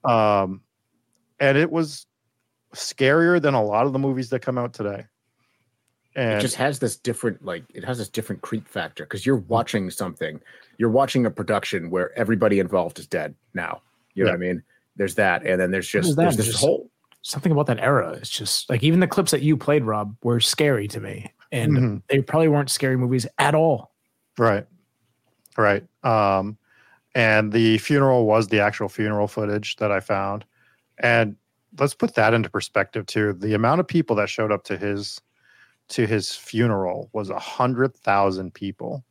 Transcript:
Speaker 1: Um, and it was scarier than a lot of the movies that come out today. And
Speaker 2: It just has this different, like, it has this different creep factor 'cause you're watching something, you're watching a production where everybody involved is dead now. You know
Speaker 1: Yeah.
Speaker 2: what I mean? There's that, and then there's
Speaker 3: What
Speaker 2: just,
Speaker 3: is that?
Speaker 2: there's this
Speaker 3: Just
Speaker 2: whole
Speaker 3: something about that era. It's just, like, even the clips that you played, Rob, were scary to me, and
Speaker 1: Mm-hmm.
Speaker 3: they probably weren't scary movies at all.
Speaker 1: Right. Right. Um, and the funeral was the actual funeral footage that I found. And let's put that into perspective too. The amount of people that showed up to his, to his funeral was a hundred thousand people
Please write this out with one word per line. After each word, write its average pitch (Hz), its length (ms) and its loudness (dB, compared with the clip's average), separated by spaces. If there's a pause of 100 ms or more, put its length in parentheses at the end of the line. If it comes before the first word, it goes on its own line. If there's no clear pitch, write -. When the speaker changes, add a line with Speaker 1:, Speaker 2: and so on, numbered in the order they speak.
Speaker 1:
Um, 104 580 2 (760)
and 139 180 4
it 160 140 2
was 156 360 -4 (680)
scarier 165 680 2
than 143 120 2
a 117 100 2
lot 104 220 2
of 139 80 -2
the 131 60 0
movies 131 320 -2
that 131 80 -2
come 127 180 -4
out 120 160 -6
today. 104 320 -8 (1080)
And 117 240 0
Speaker 2:
It - 20 0
just - 140 -2
has 139 240 -2
this 120 180 -2
different, 113 480 -6
like, 127 180 -8 (100)
it 92 120 -14
has 127 120 -6
this 107 120 -10
different 104 320 -8
creep - 260 -10
factor 80 380 -10
'cause 98 200 -10
you're 135 120 2
watching 107 520 -2
something, 80 520 -8 (360)
you're 117 120 2
watching 131 360 2
a 107 60 0
production 95 580 -4
where 90 280 -2
everybody 104 420 2
involved 90 400 -2
is - 80 -16
dead 78 260 -6 (200)
now. 82 280 -8 (320)
You 98 120 0
know - 60 4
Speaker 1:
Yeah. - 20 -2
Speaker 2:
what 87 100 -4
I 90 40 -2
mean? 87 160 -4 (340)
There's 98 180 -4
that, 95 300 2
and 92 140 0
then 90 120 0
there's 95 220 -2
Speaker 3:
What 104 80 2
Speaker 2:
just, 90 80 2
Speaker 3:
is 147 80 2
that? 160 60 2
Speaker 2:
there's 175 140 2
this 107 100 0
Speaker 3:
Just 113 120 -4
Speaker 2:
whole - 320 0 (300)
Speaker 3:
something 147 320 -2
about 143 140 2
that 117 120 -2
era. 113 320 2
It's - 180 -12
just, - 400 -6
like, 120 140 0
even 165 160 4
the 185 80 4
clips - 240 0
that 139 100 -2
you 151 140 4
played, 143 300 0
Rob, 104 360 -4
were 120 200 2
scary 127 480 0
to 107 100 -10
me, 104 320 -12 (200)
and 123 200 0
Speaker 1:
Mm-hmm. 127 260 2 (120)
Speaker 3:
they 139 120 2
probably 160 280 2
weren't 147 200 2
scary 131 280 0
movies 127 280 0 (120)
at 147 180 2
all. 156 380 2 (440)
Speaker 1:
Right. 110 280 2 (920)
Right. 101 260 2 (200)
Um, 104 540 2 (580)
and 107 380 4
the 113 240 4
funeral 135 480 2
was 107 240 4
the 110 100 2
actual 101 300 0
funeral 107 400 -2
footage 104 480 -6
that 107 160 -2
I 95 80 0
found. 98 420 -4 (540)
And 117 400 0 (420)
let's 143 140 0
put - 220 -4
that 110 180 4
into 110 160 0
perspective 98 560 -4
too. 107 280 0
The 101 200 -2
amount 117 280 2
of 180 60 -2
people 156 300 0
that 101 120 0
showed 110 220 -2
up 101 140 -2
to 98 120 -6
his, 101 440 -6 (680)
to - 180 0
his 104 280 -2
funeral 107 800 -2
was 104 160 -6
a 92 100 -6
hundred 127 560 -2
thousand 98 580 0
people 123 580 -10